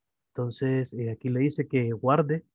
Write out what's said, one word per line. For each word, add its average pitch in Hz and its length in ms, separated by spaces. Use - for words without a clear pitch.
Entonces, 131 600
eh, 117 180
aquí 120 180
le 123 100
dice 147 300
que 120 240
guarde 147 500